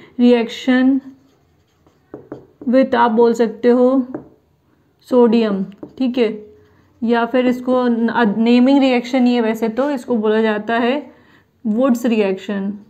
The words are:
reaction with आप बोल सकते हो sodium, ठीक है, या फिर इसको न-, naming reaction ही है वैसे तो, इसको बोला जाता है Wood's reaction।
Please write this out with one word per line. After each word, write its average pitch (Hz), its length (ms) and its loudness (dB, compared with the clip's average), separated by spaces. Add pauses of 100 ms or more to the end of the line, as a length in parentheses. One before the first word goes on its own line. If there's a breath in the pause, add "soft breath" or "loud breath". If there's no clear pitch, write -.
(200 loud breath)
reaction 254 800 2 (1700)
with 262 260 2
आप 240 160 2
बोल 233 240 2
सकते 233 340 -2
हो 247 380 2 (1040)
sodium, 220 540 2 (340)
ठीक 254 200 -2
है, 220 340 -4 (520 soft breath)
या 233 220 0
फिर 247 200 0
इसको 254 420 -2
न-, 226 500 0
naming 247 420 4
reaction 247 460 0
ही 247 80 2
है 240 60 0
वैसे 220 280 -2
तो, 254 220 -2
इसको 247 260 -4
बोला 214 260 0
जाता 214 320 -2
है 254 360 -2 (560 soft breath)
Wood's 240 400 0
reaction। 202 720 -4 (120)